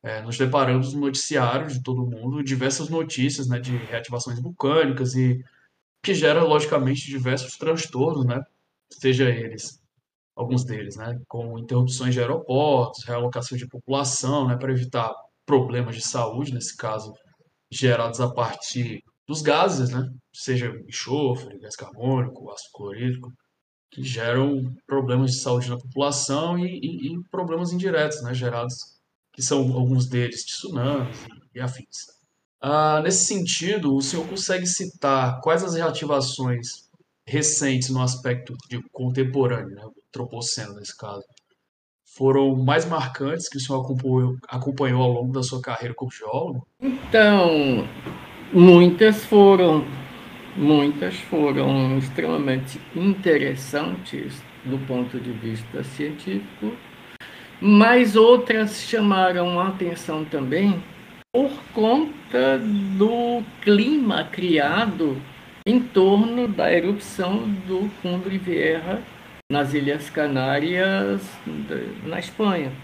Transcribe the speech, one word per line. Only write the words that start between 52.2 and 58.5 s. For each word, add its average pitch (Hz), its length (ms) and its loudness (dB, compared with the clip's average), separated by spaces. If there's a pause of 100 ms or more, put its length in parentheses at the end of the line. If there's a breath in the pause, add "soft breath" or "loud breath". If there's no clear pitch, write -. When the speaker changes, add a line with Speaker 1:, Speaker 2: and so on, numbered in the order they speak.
Speaker 2:
interessantes 160 1500 -2 (220)
do 131 220 -4
ponto 123 340 -4
de 123 120 -8
vista 113 520 -8
científico, 190 880 -8 (880 loud breath)
mas 214 560 8
outras 226 640 6